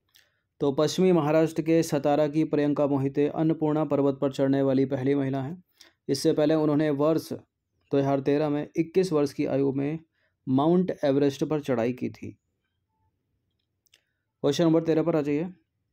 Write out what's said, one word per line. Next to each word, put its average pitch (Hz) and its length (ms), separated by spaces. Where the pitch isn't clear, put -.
तो 143 120
पश्चिमी 156 400
महाराष्ट्र 160 500
के 165 220
सतारा 151 440
की 156 180
प्रियंका 147 400
मोहिते 139 420
अन्नपूर्णा 156 560
पर्वत 139 360
पर 139 120
चढ़ने 139 300
वाली 135 240
पहली 131 280
महिला 135 280
हैं। 165 200
इससे 143 240
पहले 156 240
उन्होंने 151 400
वर्ष 156 360
दो - 680
हज़ार 139 220
तेरह 143 280
में 147 180
इक्कीस 170 360
वर्ष 147 200
की 147 140
आयु 135 260
में 139 260
माउंट 170 460
एवरेस्ट 143 400
पर 151 160
चढ़ाई 123 320
की 123 180
थी। 104 200
क्वेश्चन 143 220
नंबर 165 180
तेरह 160 200
पर 165 140
आ 156 60
जाइए। 147 260